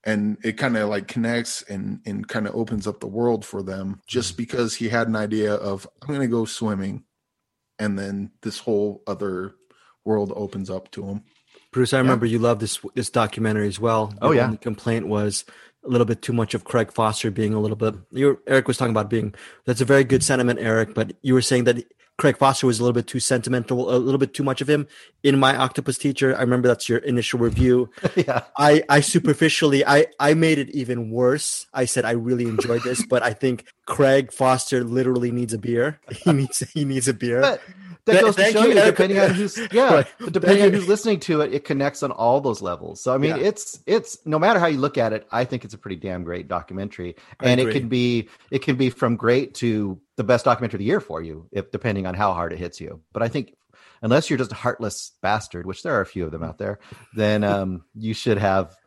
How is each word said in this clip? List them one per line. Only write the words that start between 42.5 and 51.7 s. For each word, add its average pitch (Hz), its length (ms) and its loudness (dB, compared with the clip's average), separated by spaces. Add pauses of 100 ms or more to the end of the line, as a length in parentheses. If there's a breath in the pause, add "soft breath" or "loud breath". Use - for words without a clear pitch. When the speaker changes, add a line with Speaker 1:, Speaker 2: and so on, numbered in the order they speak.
Speaker 3:
levels. 85 400 -8
So, 127 120 0
I 135 40 2
mean, 151 180 2
Speaker 2:
Yeah. 127 80 -2
Speaker 3:
it's, - 420 -4
it's, 220 400 -2
no 156 140 0
matter 196 220 4
how 170 60 2
you 151 120 0
look 143 180 0
at 113 140 2
it, 110 180 -6
I 120 140 0
think 123 220 -6
it's 98 80 -14
a 101 40 -18
pretty 92 200 -10
damn 90 260 -8
great 85 240 -8
documentary. 90 680 -8 (260 loud breath)
Speaker 2:
I 131 80 2
Speaker 3:
And 123 100 4
Speaker 2:
agree. 113 160 0
Speaker 3:
it 139 40 0
can 113 100 -6
be, 120 400 0 (200 soft breath)
it 135 140 -2
can 135 140 0
be 131 120 2
from 120 280 0
great 127 380 0
to 107 440 -2 (160)
the 123 80 -4
best 117 220 2
documentary 117 320 0
of - 20 -6
the 101 60 -4
year 175 160 0
for 80 200 -10
you, 80 300 -14
if, 98 180 -6
depending 101 380 -4